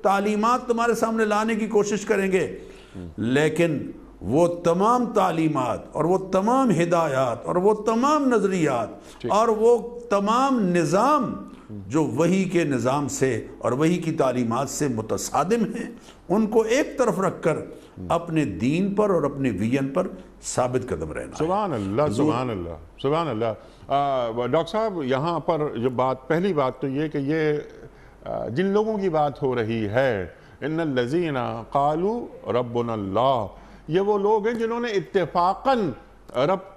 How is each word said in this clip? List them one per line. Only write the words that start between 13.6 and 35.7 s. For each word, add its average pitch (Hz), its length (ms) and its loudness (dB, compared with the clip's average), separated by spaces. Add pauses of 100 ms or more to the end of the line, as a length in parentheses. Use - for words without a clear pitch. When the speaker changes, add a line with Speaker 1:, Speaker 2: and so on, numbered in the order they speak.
Speaker 1:
और 117 120 0
वही 160 240 2
की 160 140 -2
तालीमात 127 580 0
से 147 200 -2
मुतसादिम 131 760 -2
हैं, - 340 -6 (320)
उनको 220 360 2
एक 254 340 0
तरफ 220 200 2
रखकर 170 380 0 (400)
Speaker 2:
हम्म। 92 140 -10
Speaker 1:
अपने 160 340 0
दीन 139 500 0
पर 208 160 2
और 160 140 2
अपने 135 260 0
विजन 117 340 0
पर 180 320 -4 (240)
साबित 123 480 -2
कदम 80 220 -4
रहना - 200 -10
है। - 60 -16
Speaker 2:
सुभान 185 340 -2
अल्लाह, 110 360 0
Speaker 1:
हुजूर 127 180 0
Speaker 2:
सुभान 127 240 0
अल्लाह, 85 260 -6 (260)
सुभान 156 260 0
अल्लाह। 113 240 -2 (420)
आ, 123 540 0
डॉक्टर 156 240 0
साहब, 214 320 -2
यहाँ 139 360 0
पर 151 400 -2
जो 123 100 2
बात, 127 400 -2
पहली 180 240 2
बात 131 280 0
तो 143 60 -4
ये 143 220 -2
कि 147 100 -4
ये, 151 480 0 (600)
आ, 58 200 -6
जिन 185 260 0
लोगों 214 240 0
की 196 120 0
बात 151 320 0
हो 131 120 0
रही 113 280 -2
है, 107 540 0 (280)
"इन्नल 151 360 -2
लज़ीना 123 760 -2
क़ालू 165 560 0 (200)
रब्बुनल्लाह", 117 1120 0 (280)
ये 160 100 2
वो 208 180 2
लोग 208 300 2
हैं 233 100 -2
जिन्होंने 233 340 -4
इत्तेफाकन 185 1040 0 (440)